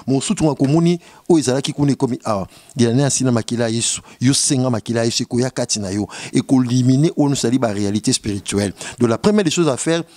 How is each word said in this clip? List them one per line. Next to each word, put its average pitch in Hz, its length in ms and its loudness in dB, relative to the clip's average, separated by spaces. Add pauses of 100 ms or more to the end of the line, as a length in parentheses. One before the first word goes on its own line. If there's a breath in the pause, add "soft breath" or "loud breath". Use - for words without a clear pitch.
Mo 135 140 0
sutu 170 240 -4
nga 147 120 2
komoni 170 440 2 (300 loud breath)
o 165 100 6
ezala 127 220 0
ki - 100 -4
kune 143 240 2
komi 123 300 -2
ah. 101 200 -2 (300 loud breath)
Il 131 60 2
y 117 60 4
a 123 180 2
ainsi 131 180 0
na 127 80 2
makila 117 380 0
Yesu. 113 320 -4 (180 loud breath)
Yo 131 140 4
senga 131 380 0
makila 117 340 -2
Yesu 117 220 -2
ko 120 120 -2
ya 127 120 0
kati 120 280 -4
na 98 120 -6
yo. 101 160 -2 (260 loud breath)
Et 135 80 2
ko 131 180 2
liminer 127 560 2
o 143 140 2
nous 139 60 0
sali 123 240 0
ba 123 80 0
réalité 104 440 -2
spirituelle. 101 640 -2 (240 loud breath)
Donc 120 100 -8
la 113 120 -2
première 208 240 2
des 156 80 -2
choses 165 180 -2
à 123 80 -2
faire, 165 260 -2 (140 loud breath)